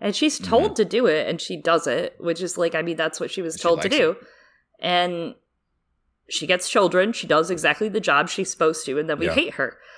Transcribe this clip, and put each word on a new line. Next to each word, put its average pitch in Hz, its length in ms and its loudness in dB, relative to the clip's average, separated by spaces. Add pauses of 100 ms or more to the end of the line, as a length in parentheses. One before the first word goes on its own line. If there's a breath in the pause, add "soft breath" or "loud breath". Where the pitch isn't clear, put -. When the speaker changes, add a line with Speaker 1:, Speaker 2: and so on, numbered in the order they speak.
Speaker 1:
And 196 140 -2
she's 302 240 0
told 214 260 2
Speaker 2:
Mm-hmm. 214 100 0
Speaker 1:
to 214 100 2
do 240 220 2
it, 156 220 2
and 160 120 -4
she - 200 -8
does 165 280 2
it, 139 320 -2
which 170 220 -2
is 170 140 -6
like, 170 200 0
I 160 60 0
mean, 170 140 -4
that's 160 220 -4
what 160 140 -6
she 190 100 -6
was 165 140 -6
Speaker 2:
She - 60 -10
Speaker 1:
told 170 200 2
to 190 60 0
Speaker 2:
likes 277 80 0
Speaker 1:
do. 175 160 4
Speaker 2:
it. - 60 -8 (600 soft breath)
Speaker 1:
And 175 560 -2 (960)
she - 160 -6
gets 180 240 0
children, 190 420 4
she - 140 -8
does 160 240 2
exactly 165 380 0
the 202 120 -2
job 156 280 2
she's 190 240 -6
supposed 160 340 0
to, 135 140 -4
and 160 100 -4
then 147 80 -2
we 165 80 -2
Speaker 2:
Yeah. - 80 -2
Speaker 1:
hate 311 200 0
her. 131 240 -6 (200 loud breath)